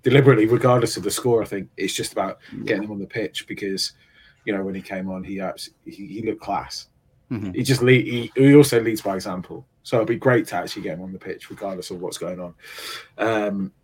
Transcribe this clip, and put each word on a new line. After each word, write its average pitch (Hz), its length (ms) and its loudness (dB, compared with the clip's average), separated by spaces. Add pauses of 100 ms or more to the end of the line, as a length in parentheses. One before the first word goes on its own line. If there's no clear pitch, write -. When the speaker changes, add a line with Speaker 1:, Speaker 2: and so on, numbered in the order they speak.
Speaker 1:
deliberately, 127 460 6
regardless 120 500 2
of 92 60 -8
the 101 80 -4
score. 117 300 2
I 101 40 -4
think 98 320 -8
it's 95 160 -4
just - 180 -8
about 98 280 -6 (120)
Speaker 2:
Yeah. - 120 -10
Speaker 1:
getting 107 200 -2
him 107 80 -8
on 101 80 -8
the 95 80 -8
pitch - 400 -8
because, 98 460 -6 (520)
you 107 80 -2
know, 95 100 -2
when 95 120 -6
he 95 60 -8
came 95 280 -8
on, 92 140 -8
he 95 160 -8
abs-, - 300 -8 (160)
he, 101 220 -16
he 101 180 -12
looked 107 160 -4
class. - 460 -8 (440)
Speaker 2:
Mm-hmm. 104 200 -6
Speaker 1:
He 131 120 -4
just 127 180 0
le-, 123 100 6
he, 120 440 2
he 139 200 8
also 135 260 8
leads 110 200 -2
by 98 140 -2
example. 92 500 -10 (180)
So - 140 -2
it'll 110 100 0
be 117 100 -2
great 117 300 4
to - 100 -6
actually 87 240 -8
get 80 160 -8
him 92 60 -12
on 95 100 -12
the 90 60 -14
pitch, - 300 -14
regardless 95 420 -10
of 87 100 -10
what's 90 160 -8
going 87 240 -8
on. 87 120 -12 (640)
Um, 104 540 -2 (120)